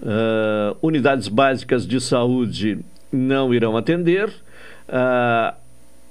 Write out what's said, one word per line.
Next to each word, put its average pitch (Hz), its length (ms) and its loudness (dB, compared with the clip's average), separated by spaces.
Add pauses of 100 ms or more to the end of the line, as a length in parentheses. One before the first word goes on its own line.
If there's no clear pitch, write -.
Eh, 107 800 0
unidades 135 480 2
básicas 123 580 2
de 127 140 0
saúde 120 800 0 (300)
não 131 440 2
irão 113 240 4
atender. 175 560 0 (560)
Ah, 123 640 2 (580)